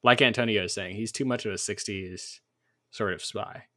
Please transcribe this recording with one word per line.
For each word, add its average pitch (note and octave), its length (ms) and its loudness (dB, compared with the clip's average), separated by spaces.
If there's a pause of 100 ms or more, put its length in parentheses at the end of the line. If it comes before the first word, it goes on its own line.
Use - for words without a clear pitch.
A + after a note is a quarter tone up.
Like B2 180 8
Antonio A2+ 440 4
is F2 100 -4
saying, F#2 220 -6
he's A2 160 -6
too C#3 120 -2
much B2 220 -2
of G2+ 60 -2
a F2+ 60 -4
sixties F#2+ 800 -8 (500)
sort G2+ 240 -2
of E2 100 -8
spy. - 420 -8 (100)